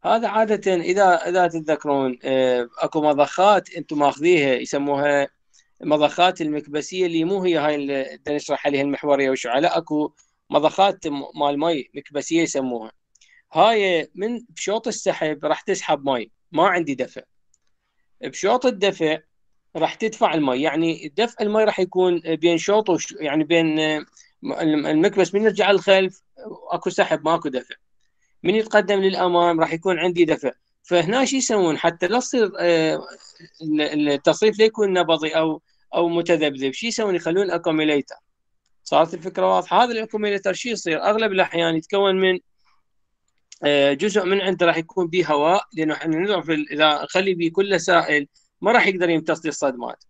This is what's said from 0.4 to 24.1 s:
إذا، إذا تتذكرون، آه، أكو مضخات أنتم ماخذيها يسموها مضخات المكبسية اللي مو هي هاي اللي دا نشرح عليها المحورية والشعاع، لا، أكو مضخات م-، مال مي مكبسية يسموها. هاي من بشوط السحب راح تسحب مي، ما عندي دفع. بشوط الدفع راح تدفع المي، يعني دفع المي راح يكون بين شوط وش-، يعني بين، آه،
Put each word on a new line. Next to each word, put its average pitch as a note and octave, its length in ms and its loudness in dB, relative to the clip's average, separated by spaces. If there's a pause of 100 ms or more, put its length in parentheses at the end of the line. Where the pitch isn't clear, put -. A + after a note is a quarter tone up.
إذا، F3+ 540 2
إذا F3+ 180 2
تتذكرون، D3 760 -2
آه، B2+ 540 0
أكو D#3 240 -2
مضخات D#3+ 680 2
أنتم D3+ 300 -8
ماخذيها D3 540 2
يسموها C#3+ 760 0 (540)
مضخات D#3 600 2
المكبسية D3+ 640 -4
اللي E3 180 0
مو F#3 200 -2
هي F3 140 2
هاي D3+ 180 0
اللي C#3 500 -6
دا D3 100 -4
نشرح C#3+ 320 -4
عليها C#3 140 0
المحورية C#3 480 0
والشعاع، B2+ 300 -2
لا، E3+ 180 0
أكو D3+ 340 -2 (380)
مضخات E3 580 0
م-، C#3+ 160 -6 (120)
مال C#3+ 240 0
مي D#3 340 -2
مكبسية C#3+ 480 -4
يسموها. B2+ 500 -4 (600)
هاي F#3+ 640 2
من A3+ 340 -6
بشوط A3 380 -6
السحب D#3 580 -4
راح D3+ 160 -2
تسحب D3 480 -4
مي، A#2 220 -4 (200)
ما E3 160 2
عندي E3+ 280 -2
دفع. - 260 -8 (1000)
بشوط B3 440 -2
الدفع F#3+ 520 0 (580)
راح D#3+ 180 -2
تدفع A3 400 -2
المي، C3+ 280 0
يعني D#3 560 -2
دفع A3+ 240 -2
المي G#3+ 220 2
راح G#3+ 160 0
يكون F#3 400 2
بين E3 380 0
شوط G3+ 320 0
وش-، D#3+ 300 -2
يعني D3+ 240 0
بين، D#3+ 360 2
آه، D#3 260 -2 (360)